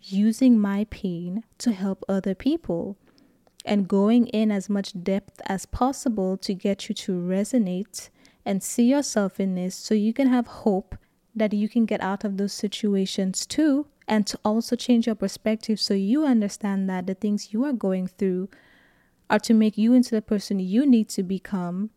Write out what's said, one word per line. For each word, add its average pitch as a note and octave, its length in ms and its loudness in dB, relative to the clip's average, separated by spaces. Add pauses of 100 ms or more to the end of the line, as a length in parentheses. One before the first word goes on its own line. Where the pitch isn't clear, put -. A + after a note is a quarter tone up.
using A3 560 4
my G3+ 320 0
pain F3+ 540 -6 (140)
to B3 120 0
help G3 380 -4
other F#3+ 260 0
people G3+ 640 -4 (640)
and G3+ 220 0
going G#3 400 4
in G#3+ 240 0
as G3 180 -4
much G3 340 -4
depth F#3+ 440 -4
as G3 180 -4
possible G#3+ 720 -2
to - 160 -6
get G3 360 -4
you G#3 80 -4
to - 160 -6
resonate F#3 960 -2 (340)
and G3 180 -2
see A#3+ 280 2
yourself A3+ 500 0
in F#3+ 140 0
this, F3+ 200 -4
so - 200 -4
you G#3+ 180 2
can C4+ 140 2
have B3 200 2
hope - 520 -2 (360)
that G#3+ 200 0
you G#3 160 0
can A3+ 160 4
get G3+ 160 -2
out G3 220 -4
of G3 120 -2
those G3+ 160 -2
situations G3 920 -2
too, D4 400 2 (220)
and G#3+ 180 2
to - 180 -8
also A3 300 0
change A#3 320 2
your A3+ 80 0
perspective G#3+ 640 -2
so - 160 -2
you A3 320 2
understand G3+ 640 0
that F#3 160 -4
the F#3+ 80 -4
things G#3 380 -4
you A3 120 0
are D4 80 -2
going F#3+ 360 -2
through F#3+ 400 -2 (840)
are G#3+ 80 2
to A3+ 160 2
make A3 240 4
you A3+ 160 4
into B3 160 4
the A3 100 0
person G#3 380 -2
you F#3+ 260 0
need A#3 240 6
to - 140 -4
become F#3 760 -4